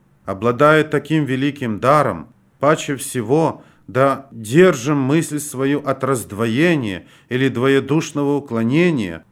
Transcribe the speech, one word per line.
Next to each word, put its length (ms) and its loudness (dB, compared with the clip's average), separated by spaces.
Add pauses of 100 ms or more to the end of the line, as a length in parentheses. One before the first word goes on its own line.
(260)
Обладая 580 4
таким 400 -2
великим 560 -4
даром, 480 2 (320)
паче 380 0
всего, 680 -2 (240)
да 440 0
держим 640 2
мысль 420 0
свою 400 -2
от 240 -4
раздвоения 1040 -2 (220)
или 180 0
двоедушного 880 0
уклонения, 960 0